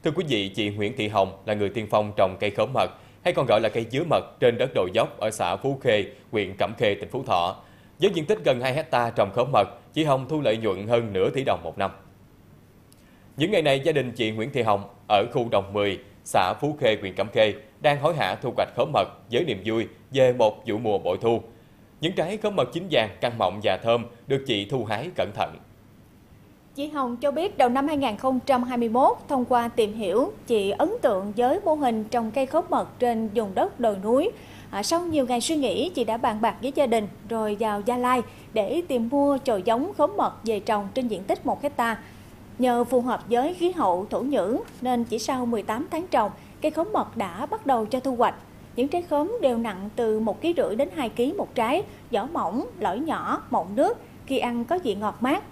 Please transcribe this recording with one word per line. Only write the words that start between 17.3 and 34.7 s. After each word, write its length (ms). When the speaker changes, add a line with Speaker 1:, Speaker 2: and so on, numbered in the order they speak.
Speaker 1:
Khê 220
đang 200
hối 160
hả 180
thu 220
hoạch 200
khóm 160
mật 160
với 140
niềm 200
vui 220
về 220
một 220
vụ 120
mùa 200
bội 220
thu. 200
Những 120
trái 240
khóm 200
mật 160
chín 180
vàng, 200
căng 180
mọng 240
và 140
thơm 300
được 200
chị 240
thu 140
hái 320
cẩn 180
thận. 240
Speaker 2:
Chị 140
Hồng 280
cho 140
biết, 280
đầu 100
năm 200
hai 80
nghìn 200
không 300
trăm 160
hai 160
mươi 100
mốt, 280
thông 160
qua 240
tìm 260
hiểu, 380
chị 240
ấn 200
tượng 340
với 280
mô 100
hình 300
trồng 260
cây 160
khóm 240
mật 280
trên 300
vùng 260
đất 260
đồi 220
núi. 280